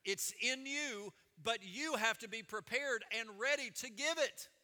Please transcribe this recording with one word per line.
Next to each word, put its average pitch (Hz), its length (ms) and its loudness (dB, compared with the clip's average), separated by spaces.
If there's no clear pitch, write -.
It's - 380 0
in 262 240 2
you, 269 480 -2
but 220 200 2
you 254 340 -2
have 226 220 4
to 233 100 -10
be 220 140 -4
prepared 226 640 -2
and 226 120 -4
ready 269 300 2
to 254 80 -6
give 285 280 0
it. 277 320 0